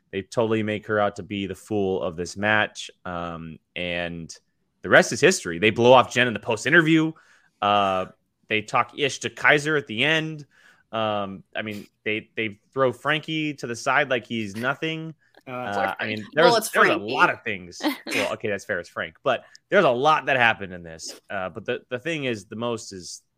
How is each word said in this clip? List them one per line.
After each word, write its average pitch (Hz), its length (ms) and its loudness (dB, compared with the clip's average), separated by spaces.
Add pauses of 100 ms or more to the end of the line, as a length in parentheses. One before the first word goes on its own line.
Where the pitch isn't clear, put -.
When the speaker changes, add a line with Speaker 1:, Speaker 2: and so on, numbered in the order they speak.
(120)
Speaker 1:
They 98 100 -4
totally 110 420 0
make 107 220 -4
her 107 140 0
out 101 180 0
to 95 60 -10
be 98 240 -6
the 92 80 -8
fool 95 460 -2
of 82 140 -4
this 87 220 -8
match. 107 540 0 (140)
Um, 85 520 -8 (180)
and 85 580 -6 (500)
the 92 60 -4
rest 147 220 6
is 120 80 -4
history. 135 400 2
They 107 120 4
blow 117 220 6
off 117 200 6
Jen 123 140 2
in 113 60 -2
the 104 60 -6
post - 280 -4
interview. 160 440 4 (500)
Uh, 98 440 2 (440)
they 107 120 0
talk 120 360 -2
ish 139 240 -2
to 117 100 -4
Kaiser 147 440 2
at 143 120 -2
the 113 160 -4
end. 156 420 -2 (460)
Um, 104 520 -4 (120)
I 107 80 -6
mean, 104 240 -10 (160)
they, 107 320 -4
they 110 240 -6 (120)
throw 131 220 2
Frankie 151 600 -4
to 135 120 -10
the 117 80 -6
side 135 340 0
like 123 180 -2
he's 107 280 -4
nothing. 160 600 -6 (320)
Speaker 2:
Uh, 131 40 -12
Speaker 1:
Uh, 101 480 -4
I 107 80 -6
mean, 107 280 -6
Speaker 3:
Well, 160 160 6
Speaker 1:
there's, 170 60 6
Speaker 3:
it's - 120 -4
Speaker 1:
there's - 200 4
a - 20 -
Speaker 3:
Frankie. 104 220 -2
Speaker 1:
lot 160 180 4
of 113 120 -8
things. 90 380 -8 (140)
Speaker 3:
<laughs> - 180 -16
Speaker 1:
Well, 104 200 -2
okay, 110 160 -6
that's 98 140 -4
fair. 95 160 -4
It's 87 100 -10
Frank. 87 340 -8
But 127 200 0 (260)
there's 185 160 4
a 143 40 6
lot 139 380 2
that 139 100 2
happened 110 340 2
in 87 120 -12
this. 80 360 -16 (100)
Uh, 95 200 -4
but 95 160 -12
the, 123 240 -4
the 123 100 -4
thing 151 260 -6
is, 110 200 -4
the 110 100 -14
most 117 380 -6
is 90 300 -14 (140)